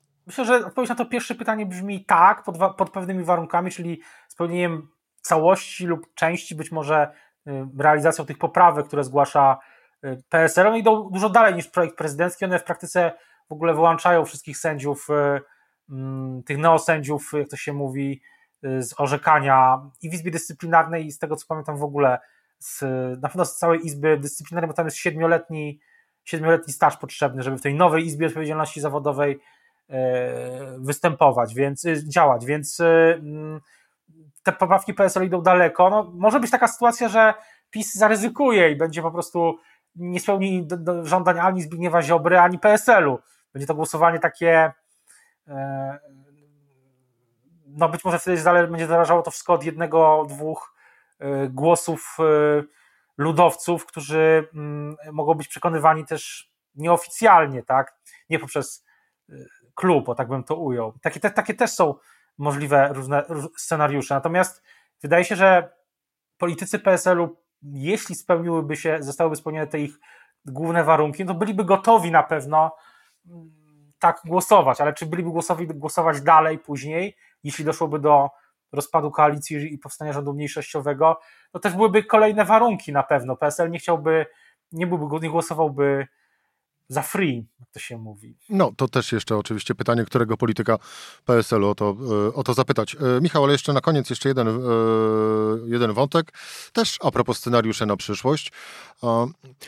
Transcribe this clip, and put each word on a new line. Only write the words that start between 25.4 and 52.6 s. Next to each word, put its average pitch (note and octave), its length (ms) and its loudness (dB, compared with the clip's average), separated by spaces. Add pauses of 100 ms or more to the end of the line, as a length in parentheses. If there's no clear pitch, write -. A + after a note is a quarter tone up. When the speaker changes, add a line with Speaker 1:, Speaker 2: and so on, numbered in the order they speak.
Speaker 1:
siedmioletni E3 500 0
staż - 240 2
potrzebny, C3 460 -6
żeby C3 140 -6
w - 40 -16
tej C#3 140 -4
nowej E3 300 4
Izbie D#3+ 220 -4
Odpowiedzialności D#3 540 -6
Zawodowej, C#3+ 580 -2 (500)
e, B2+ 920 -6
występować, C3+ 720 2
więc, C#3 320 -2
y, D#3 240 -2
działać, C#3 360 4
więc, D3 340 -6
y, E3 400 6
mm, D3+ 420 -12 (840)
te F#3 80 0
poprawki F#3+ 420 0
P G3+ 100 2
S F#3 140 2
L F#3 80 0
idą F3 160 -2
daleko. F3+ 480 6
No, G#3 240 0
może G#3+ 260 2
być A#3 120 -2
taka B3 160 4
sytuacja, A#3 420 0
że A3 240 6 (360)
pis G#3+ 240 -8
zaryzykuje G#3+ 800 4
i D3 40 -4
będzie D#3+ 260 -4
po E3 100 -4
prostu E3 460 -2 (380)
nie F3 240 -8
spełni F#3+ 480 -2
do, F3 100 -6
do E3+ 280 -4
żądań F3 340 2
ani F#3 220 0
Zbigniewa E3 400 0
Ziobry, E3 380 4
ani F3+ 200 6
P G#3+ 100 4
S G#3+ 200 4
L-u. D#3 300 4 (340)
Będzie C#3 140 -10
to D#3 80 -4
głosowanie D#3+ 440 0
takie, E3 520 2 (760)
e, C3+ 520 -8 (1700)
no, D3+ 220 -2
być E3+ 160 -8
może E3+ 140 -2
wtedy F3+ 180 -2
zale-, F3 300 4
będzie E3 200 -4
zależało E3+ 340 4
to E3 100 -8
wszystko - 220 -2
od D#3 100 0
jednego, D#3 640 2
dwóch, D3 460 -10 (440)
e, C3+ 280 -4
głosów, D#3 720 -2
e, D3+ 440 2 (540)